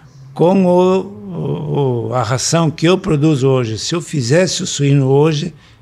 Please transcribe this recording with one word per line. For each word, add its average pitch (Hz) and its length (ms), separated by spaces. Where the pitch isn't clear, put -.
com 185 360
o, 185 320
o, 151 1080
o, 113 40
a 127 80
ração 151 480
que 165 180
eu 180 120
produzo 151 480
hoje, 120 320
se - 160
eu 175 40
fizesse 151 640
o 185 60
suíno 139 400
hoje, 151 440